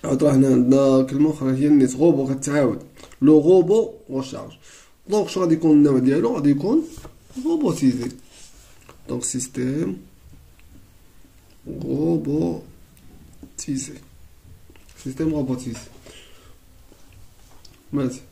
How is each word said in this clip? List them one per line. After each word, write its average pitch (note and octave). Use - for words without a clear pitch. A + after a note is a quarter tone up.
عاد C#3
راه D3
هنا C3+
عندنا C3
كلمه C#3
اخرى C3+
هي C3+
النيت، C3+
روبو C#3
كتعاود، C3+
لو D3+
روبو F#3
روشارج. -
دونك G3+
شنو F#3
غادي E3
يكون D#3+
النوع D3
ديالو؟ C3+
غادي C#3+
يكون G3+
روبوتيزي. C#3+
دونك B2
سيستيم C#3
روبوتيزي، D#3
سيستيم D#3
روبوتيزي. B2+
مزيان. C3+